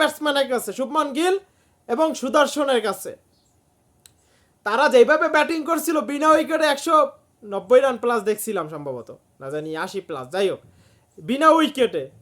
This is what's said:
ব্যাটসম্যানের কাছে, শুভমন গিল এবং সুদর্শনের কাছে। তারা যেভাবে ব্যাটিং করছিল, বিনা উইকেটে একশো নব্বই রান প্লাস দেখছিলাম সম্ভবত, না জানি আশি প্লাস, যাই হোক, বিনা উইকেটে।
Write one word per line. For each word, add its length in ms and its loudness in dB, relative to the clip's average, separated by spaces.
ব্যাটসম্যানের 520 0
কাছে, 260 -4
শুভমন 300 -2
গিল 160 2
এবং 180 0
সুদর্শনের 640 0
কাছে। 260 -8
তারা 180 0
যেভাবে 320 6
ব্যাটিং 240 2
করছিল, 260 0
বিনা 240 0
উইকেটে 400 0
একশো 220 0
নব্বই 360 4
রান 220 0
প্লাস 180 0
দেখছিলাম 440 -4
সম্ভবত, 340 -10
না 100 -14
জানি 200 -8
আশি 240 -10
প্লাস, 260 -10
যাই 160 0
হোক, 100 -8
বিনা 300 2
উইকেটে। 460 0